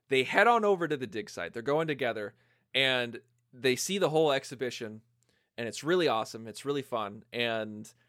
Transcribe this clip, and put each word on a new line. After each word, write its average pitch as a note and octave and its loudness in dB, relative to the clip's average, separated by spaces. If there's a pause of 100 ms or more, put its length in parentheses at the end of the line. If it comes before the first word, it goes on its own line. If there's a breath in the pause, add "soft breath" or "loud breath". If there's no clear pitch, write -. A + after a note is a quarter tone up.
they C3 6
head F#3+ 4
on A#3 6
over F#3+ 2
to D3+ -2
the B2+ -6
dig G#2 -8
site. E2+ -8
They're A#2 -8
going D3 0
together, A#2 -2 (400)
and B2 0 (320)
they B2+ 2
see F#3+ -2
the F3 2
whole D#3 4
exhibition, A#2+ -6 (580)
and A#2 -6
it's G#2+ -8
really E3+ 2
awesome. A2+ -2
It's G#2+ -14
really C#3+ -2
fun, A2 -6
and A2 -4 (160)